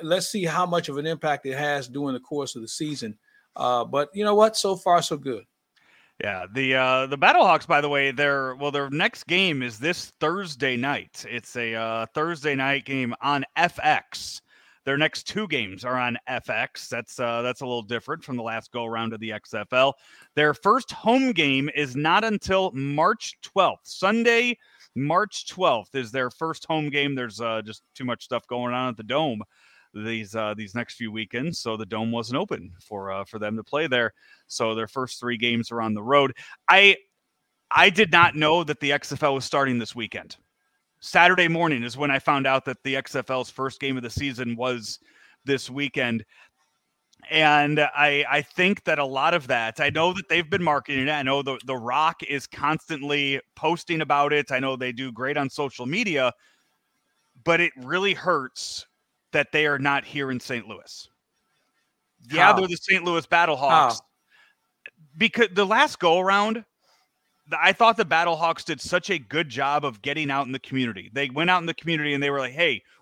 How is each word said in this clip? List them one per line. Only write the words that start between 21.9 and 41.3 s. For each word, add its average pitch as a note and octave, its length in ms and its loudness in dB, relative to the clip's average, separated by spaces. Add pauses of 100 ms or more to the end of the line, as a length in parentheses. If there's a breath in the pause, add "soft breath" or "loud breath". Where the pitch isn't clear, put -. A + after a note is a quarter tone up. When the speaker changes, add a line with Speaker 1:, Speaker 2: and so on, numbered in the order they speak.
Speaker 2:
not E3 280 2
until F#3+ 480 0
March C#3+ 720 -2
twelfth. E3+ 420 0
Sunday, A#3 720 2 (380 soft breath)
March E3 520 -2
twelfth C#3 460 0
is B2 180 -6
their B2+ 200 -2
first D#3+ 340 -8
home D#3 240 -2
game. C#3+ 240 0
There's, A#2 260 -6
uh, A2+ 220 -4
just G#2+ 220 -16 (100)
too C3 120 -10
much A#2+ 180 -6
stuff - 240 -6
going B2 260 -4
on B2+ 160 -2
at A2+ 80 -8
the A2+ 60 -14
Dome A#2+ 400 -2 (500 soft breath)
these, G#2+ 420 -8
uh, G#2+ 180 -2
these G#2 220 -10
next A#2+ 200 -8
few A2+ 160 -8
weekends, A#2+ 480 -6
so A2 180 -4
the G#2+ 80 -10
Dome A2+ 260 -4
wasn't A#2 260 -4
open G#2+ 420 -6
for, G2 320 -10
uh, G2 140 -6
for A2 140 -12
them G#2 160 -4
to A2 80 -8
play D#3 240 -2
there. A#2+ 260 0 (340 soft breath)
So A2+ 280 -2
their A2+ 120 -4
first B2+ 320 -8
three A#2+ 180 -4
games A#2 340 -2
are A#2 100 -4
on A2+ 120 -2
the G#2 100 -6
road. C3+ 300 4 (360 loud breath)
I, F#3+ 280 8 (720)
I E3 180 6
did F#3 220 4
not E3+ 240 6
know D#3 280 4
that D3 160 -6
the C#3+ 120 0
X C#3+ 200 -2
F C#3+ 120 -2
L C#3+ 100 4
was C3 120 -2
starting C3+ 340 0
this A2 160 -8
weekend. A2 420 -10 (640)
Saturday F3+ 480 6